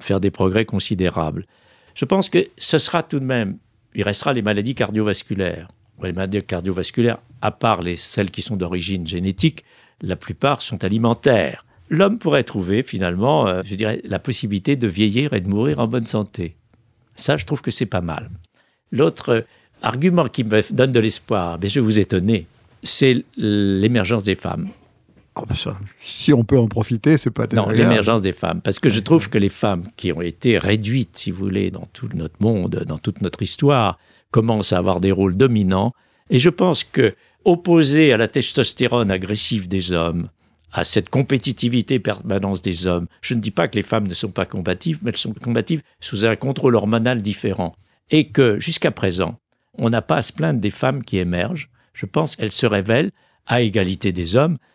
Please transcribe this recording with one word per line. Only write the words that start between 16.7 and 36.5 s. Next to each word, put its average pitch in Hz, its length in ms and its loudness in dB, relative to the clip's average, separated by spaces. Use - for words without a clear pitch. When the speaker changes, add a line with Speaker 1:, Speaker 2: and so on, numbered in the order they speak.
Speaker 1:
Ça, - 220 0
je - 100 -6
trouve 147 160 -4
que - 80 -4
c'est 113 160 -2
pas 92 140 -2
mal. 82 280 -6
L'autre, 147 400 0
euh, 113 100 2
argument 147 440 2
qui 123 160 -2
me 107 180 4
donne 135 160 4
de 123 80 4
l'espoir, 95 640 0
mais 101 60 -2
je 104 100 -2
vais 123 60 2
vous 107 160 4
étonner, 95 460 0
c'est - 420 2
l'émergence 104 880 2
des 98 100 0
femmes. 165 340 -6
Speaker 2:
Oh, - 120 -8
ben - 60 -4
ça, - 220 -6
si - 340 0
on 120 120 6
peut 139 140 4
en 117 80 4
profiter, 117 520 2
c'est 123 120 -2
pas 113 140 -2
Speaker 1:
Non, 117 40 -4
Speaker 2:
désagréable. 107 140 2
Speaker 1:
l'émergence 110 320 4
des 92 100 0
femmes. 87 300 -4
Parce - 180 -2
que - 80 4
je 110 120 2
trouve 104 280 4
que 117 100 0
les 98 120 4
femmes 95 340 -2
qui 90 160 -2
ont 80 100 -6
été 101 360 2
réduites, 110 600 0
si - 120 -6
vous 92 140 -8
voulez, 95 260 0
dans 87 220 -10
tout 120 220 -10
notre 78 260 -8
monde, 98 480 0
dans 76 100 -6
toute - 220 -6
notre 92 220 -6
histoire, 117 560 2
commencent 110 420 2
à 92 60 4
avoir 90 220 2
des 98 120 4
rôles 95 240 2
dominants. 104 560 2
Et 131 100 4
je 156 100 4